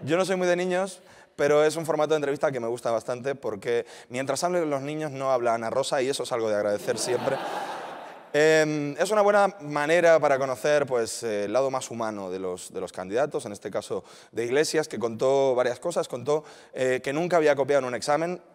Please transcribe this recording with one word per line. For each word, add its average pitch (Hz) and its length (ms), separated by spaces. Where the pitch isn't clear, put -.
Yo 156 140
no 185 80
soy 190 100
muy 180 100
de 175 100
niños, 185 440
pero 147 300
es 151 120
un 165 100
formato 151 240
de 156 60
entrevista 147 360
que 123 80
me 117 80
gusta 120 220
bastante 123 440
porque 117 520
mientras 135 340
hablen 175 240
los 135 140
niños 151 300
no 135 200
habla 120 220
Ana 117 160
Rosa 131 320
y 131 80
eso 131 140
es 127 80
algo 113 180
de 104 60
agradecer 104 420
siempre. 123 400
Em, 151 640
es 185 140
una 214 120
buena 202 380
manera 151 600
para 143 180
conocer, 139 480
pues, 117 380
eh, 104 220
el 101 60
lado 135 160
más 131 220
humano 107 400
de 92 80
los, 92 340
de 92 80
los 90 120
candidatos, 123 520
en 110 60
este - 220
caso 104 320
de 113 140
Iglesias, 151 420
que 110 140
contó 131 560
varias 123 240
cosas. 170 260
Contó, 147 380
eh, 131 300
que 139 100
nunca 170 260
había 147 180
copiado 139 240
en 131 60
un 123 100
examen 165 440